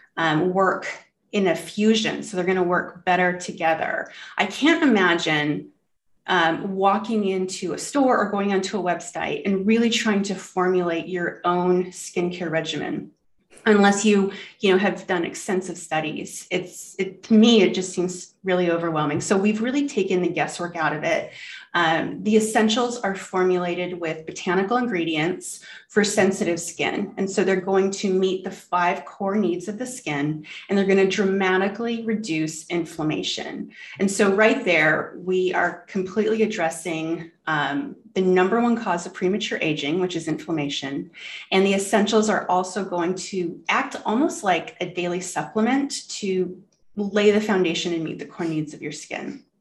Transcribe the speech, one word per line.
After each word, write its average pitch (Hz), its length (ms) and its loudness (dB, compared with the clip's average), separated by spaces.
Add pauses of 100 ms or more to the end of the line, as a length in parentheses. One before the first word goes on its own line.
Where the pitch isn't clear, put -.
(160)
um, 165 360 2
work 190 360 2 (420)
in 202 160 2
a 170 80 4
fusion. 214 720 0
So - 120 -10
they're 180 80 0
gonna 185 160 2
work 175 440 0
better 180 340 2
together. - 720 -2 (260)
I 202 100 2
can't 311 360 2
imagine, 170 840 2 (580)
um, 180 500 0
walking 208 500 0
into 185 460 -4
a - 60 -6
store 262 400 2
or 202 120 0
going 202 220 0
onto 190 260 0
a 185 40 -4
website 165 640 -4
and 190 200 0
really 226 240 4
trying 208 340 0
to 196 100 -4
formulate 180 760 0
your 175 360 -6
own 180 420 2
skincare 175 640 -6
regimen, 156 600 -4 (560)
unless 202 380 6
you, 196 280 4 (280)
you 196 100 4
know, 185 80 6
have 190 300 -2
done 175 160 0
extensive 185 520 -4
studies. - 720 -6
It's, - 500 -8
it, - 240 -8
to 226 100 4
me, 220 280 10
it - 120 4
just - 180 -4
seems - 500 -4
really 180 280 2
overwhelming. 160 500 0
So - 160 2
we've 214 240 2
really 269 260 0
taken 190 360 0
the 170 60 2
guesswork 160 460 -4
out 156 200 -2
of 147 100 -6
it. - 260 -2 (440)
Um, 165 500 0
the 214 120 6
essentials 220 640 2
are 196 140 -2
formulated 180 840 0
with 160 260 -6
botanical 196 520 0
ingredients 170 840 -2 (280)
for 208 140 2
sensitive 190 560 2
skin. - 600 -4
And 196 120 -2
so 190 140 2
they're 185 160 2
going 196 320 2
to 196 200 -2
meet 185 320 0
the 202 60 -8
five 180 540 -2
core 196 320 -4
needs 175 320 0
of 208 100 -6
the 254 80 -6
skin, 151 600 -4 (220)
and 202 80 2
they're 196 100 4
gonna 196 200 6
dramatically 196 1000 0
reduce 160 640 -4
inflammation. - 1040 -4 (260)
And 196 120 2
so 196 240 2
right 226 300 4
there, 156 540 2
we 185 340 0
are 175 340 -2
completely 214 560 0
addressing, 165 880 -4 (160)
um, 143 480 -2 (200)
the 190 80 2
number 185 360 4
one 240 180 2
cause 180 280 -2
of - 80 -12
premature 196 480 -2
aging, 151 400 0
which 180 160 -2
is 160 120 -8
inflammation. 147 840 -4 (420)
And 190 120 4
the 196 100 4
essentials 214 560 2
are 180 180 0
also 185 360 0
going 180 320 -2
to 175 520 -6
act 254 280 -2 (100)
almost 240 360 0
like 180 380 0
a 180 60 -4
daily 175 340 -4
supplement 233 880 -2
to 185 520 -4 (360)
lay 208 340 2
the 208 100 6
foundation 175 540 0
and 165 80 -2
meet - 160 -8
the 151 60 -10
core 170 220 -8
needs 156 280 -4
of - 80 -16
your 151 100 -8
skin. - 520 -10 (160)